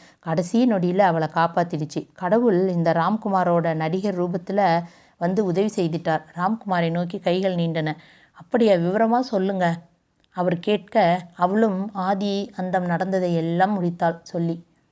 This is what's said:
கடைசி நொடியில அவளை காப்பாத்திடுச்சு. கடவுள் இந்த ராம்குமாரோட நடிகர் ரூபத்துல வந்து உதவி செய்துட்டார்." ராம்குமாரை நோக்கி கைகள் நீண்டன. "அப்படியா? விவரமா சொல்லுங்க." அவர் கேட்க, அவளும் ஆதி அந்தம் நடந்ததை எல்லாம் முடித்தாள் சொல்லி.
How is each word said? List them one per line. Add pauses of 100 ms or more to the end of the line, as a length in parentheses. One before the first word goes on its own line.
(180)
கடைசி
நொடியில
அவளை
காப்பாத்திடுச்சு.
கடவுள்
இந்த
ராம்குமாரோட
நடிகர்
ரூபத்துல (360)
வந்து
உதவி
செய்துட்டார்." (120)
ராம்குமாரை
நோக்கி
கைகள்
நீண்டன. (360)
"அப்படியா?
விவரமா
சொல்லுங்க." (500)
அவர்
கேட்க, (140)
அவளும்
ஆதி
அந்தம்
நடந்ததை
எல்லாம்
முடித்தாள்
சொல்லி. (260)